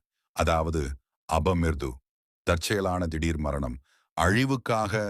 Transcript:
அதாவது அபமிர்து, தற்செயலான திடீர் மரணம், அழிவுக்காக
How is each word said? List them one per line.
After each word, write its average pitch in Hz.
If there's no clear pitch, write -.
அதாவது 80
அபமிர்து, 80
தற்செயலான 90
திடீர் 78
மரணம், 69
அழிவுக்காக 110